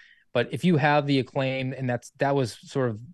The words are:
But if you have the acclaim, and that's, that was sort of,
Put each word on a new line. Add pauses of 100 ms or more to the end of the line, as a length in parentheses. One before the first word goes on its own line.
(340)
But
if
you
have
the
acclaim,
and
that's,
that
was
sort
of, (140)